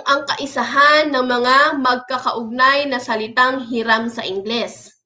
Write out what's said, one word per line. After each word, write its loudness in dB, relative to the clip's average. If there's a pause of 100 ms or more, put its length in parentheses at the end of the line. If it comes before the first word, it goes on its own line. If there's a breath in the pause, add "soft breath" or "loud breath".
ang 2
kaisahan 2
ng 0
mga 2
magkakaugnay 0
na -2
salitang -2
hiram 0
sa -8
Ingles. -6